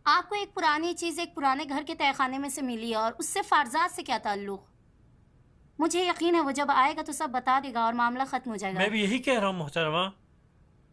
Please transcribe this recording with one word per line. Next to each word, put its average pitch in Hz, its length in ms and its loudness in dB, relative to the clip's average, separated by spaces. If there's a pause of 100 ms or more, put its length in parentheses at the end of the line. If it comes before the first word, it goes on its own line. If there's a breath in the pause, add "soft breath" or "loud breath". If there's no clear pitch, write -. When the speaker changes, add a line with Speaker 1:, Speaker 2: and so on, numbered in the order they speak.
Speaker 1:
आपको 359 300 2
एक 403 180 -6
पुरानी 330 400 0
चीज़ 339 260 -4
एक 339 140 -6
पुराने 277 320 0
घर 285 180 -4
के 330 120 -8
तहखाने 269 420 0
में 277 120 -6
से 285 140 -4
मिली 233 320 -4
और 226 180 0
उससे - 300 -4
फारजात 311 460 2
से - 120 -10
क्या 247 180 -4
ताल्लुक़? 202 400 -4 (1160)
मुझे 339 300 2
यकीन 339 260 2
है 339 60 6
वो 277 140 0
जब 277 180 0
आएगा 285 300 4
तो 311 120 -6
सब 302 180 -4
बता 254 280 2
देगा 233 260 -2
और 233 100 2
मामला 240 300 2
ख़त्म 254 240 -6
हो 214 60 -6
जाएगा। 190 240 -4
Speaker 2:
मैं 202 100 4
भी 214 120 2
यही 208 180 2
कह 254 180 2
रहा 202 80 2
हूँ 190 120 -2
मोहतरमा, 165 540 0 (800)